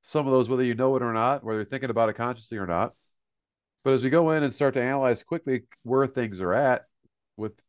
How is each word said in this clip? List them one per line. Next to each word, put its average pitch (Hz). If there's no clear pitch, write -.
some 151
of 135
those, 127
whether 127
you 120
know 131
it 127
or 120
not, 120
whether 110
you're 104
thinking 131
about 113
it 107
consciously 117
or 95
not. 87
But 131
as 123
we 131
go 160
in 156
and 135
start 139
to 127
analyze 131
quickly 135
where 131
things 113
are 90
at 127
with 107